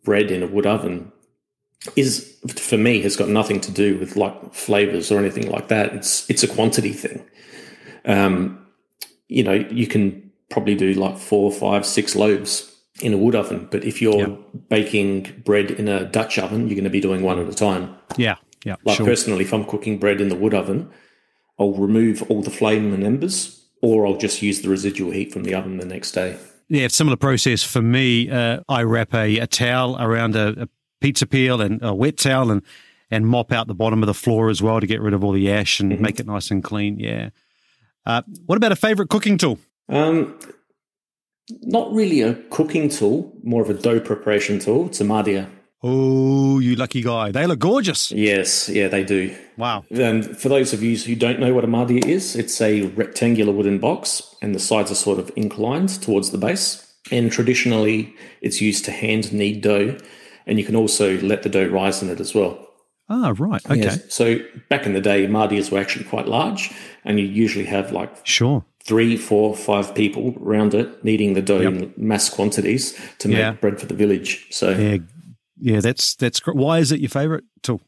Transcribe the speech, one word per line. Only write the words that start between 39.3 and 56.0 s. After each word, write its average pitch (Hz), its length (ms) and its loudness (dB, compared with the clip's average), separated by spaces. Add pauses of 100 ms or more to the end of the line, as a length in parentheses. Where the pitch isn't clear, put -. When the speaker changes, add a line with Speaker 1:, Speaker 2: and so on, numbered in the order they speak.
Speaker 2:
tool? 131 200 0 (300)
Speaker 1:
Um, 156 500 0 (1200)
not - 300 0
really 190 300 4
a 117 120 2 (160)
cooking 156 380 0
tool, 120 540 0
more 117 200 0
of 104 60 0
a 101 60 0
dough 117 260 2
preparation 104 580 -2
tool. 127 280 0
It's - 140 -8
a 98 40 2
madia. 101 440 0 (360)
Speaker 2:
Oh, 135 760 2
you 123 160 2
lucky 127 260 -4
guy. 113 300 -2
They 139 160 0
look 151 100 0
gorgeous. 190 540 0
Speaker 1:
Yes, 101 560 0
yeah, 98 180 0
they 95 160 0
do. 95 320 -2 (220)
Speaker 2:
Wow. 113 340 -4
Speaker 1:
And 113 480 0
for 131 100 -2
those 135 240 2
of 104 100 -4
you 117 140 0
who 117 200 -4
don't 120 240 0
know 127 120 2
what 120 120 4
a - 20 0
madia 123 400 2
is, 180 300 -2
it's - 240 -4
a 107 220 2
rectangular 104 680 0
wooden 101 280 2
box - 600 -4
and 104 140 -4
the 92 60 -4
sides 104 320 0
are 95 40 -2
sort 98 220 0
of - 160 -8
inclined 117 540 -2 (120)